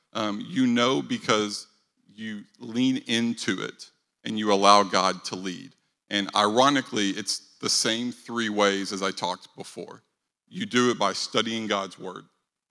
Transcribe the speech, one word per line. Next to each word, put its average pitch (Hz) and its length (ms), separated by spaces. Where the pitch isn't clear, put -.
Um, 107 320
you 127 220
know 123 340
because 110 640
you 107 300
lean 123 380
into 117 540
it - 280
and 110 120
you 107 140
allow 101 320
God 92 420
to - 100
lead. 90 360
And 101 260
ironically, 113 760
it's - 500
the - 80
same 120 420
three 117 380
ways 98 420
as 98 100
I 95 100
talked - 440
before. - 480
You 180 160
do 123 260
it 107 80
by 98 140
studying 113 520
God's 98 320
word. 92 280